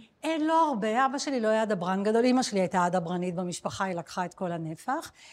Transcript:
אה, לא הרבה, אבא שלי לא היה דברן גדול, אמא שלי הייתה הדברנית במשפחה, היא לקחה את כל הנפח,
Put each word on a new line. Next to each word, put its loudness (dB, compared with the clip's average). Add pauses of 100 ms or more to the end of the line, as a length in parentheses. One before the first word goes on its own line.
(240)
אה, -2
לא 4
הרבה, 0
אבא -2
שלי -2
לא 2
היה 4
דברן -2
גדול, 4
אמא 4
שלי 0
הייתה 2
הדברנית -2
במשפחה, -4
היא -4
לקחה -6
את -10
כל -4
הנפח, -6 (200)